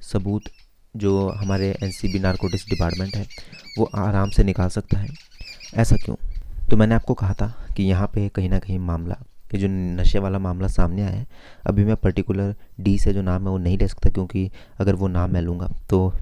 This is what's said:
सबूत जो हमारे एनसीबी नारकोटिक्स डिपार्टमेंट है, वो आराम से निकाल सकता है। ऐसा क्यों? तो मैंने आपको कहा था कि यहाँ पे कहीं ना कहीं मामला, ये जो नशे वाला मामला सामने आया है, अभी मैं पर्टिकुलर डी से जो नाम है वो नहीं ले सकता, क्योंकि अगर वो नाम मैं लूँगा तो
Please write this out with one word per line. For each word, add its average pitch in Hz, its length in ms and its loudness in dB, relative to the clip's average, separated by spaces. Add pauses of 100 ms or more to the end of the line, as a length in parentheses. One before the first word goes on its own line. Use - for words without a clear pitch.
सबूत 101 400 -4 (540)
जो 98 340 0
हमारे 98 540 -2
एनसीबी 95 360 -2
नारकोटिक्स 95 460 -2
डिपार्टमेंट 87 500 -2
है, 101 120 -6 (500)
वो 110 180 0
आराम 98 340 0
से - 140 4
निकाल 98 260 0
सकता - 300 -2
है। 101 100 -4 (640)
ऐसा 117 200 6
क्यों? - 200 0 (540)
तो - 80 10
मैंने 110 180 6
आपको 120 180 0
कहा 98 200 -2
था - 340 -6 (100)
कि 101 60 0
यहाँ 95 240 2
पे 101 220 -2
कहीं 92 200 -2
ना 92 100 2
कहीं 92 200 -4
मामला, 85 380 -4 (360)
ये 101 60 -2
जो 98 100 0
नशे 92 500 2
वाला 98 200 0
मामला 92 280 -2
सामने 90 340 2
आया 98 100 -2
है, 107 160 -6 (380)
अभी 101 200 2
मैं 110 100 2
पर्टिकुलर 98 600 -2 (240)
डी 98 200 2
से 101 140 4
जो 98 80 -2
नाम 92 220 -2
है 98 60 -2
वो 95 80 -2
नहीं 90 200 0
ले 101 100 4
सकता, - 220 4
क्योंकि 95 420 0 (260)
अगर 98 180 2
वो 98 120 0
नाम 90 240 0
मैं 90 100 2
लूँगा 87 260 -4 (220)
तो 92 320 2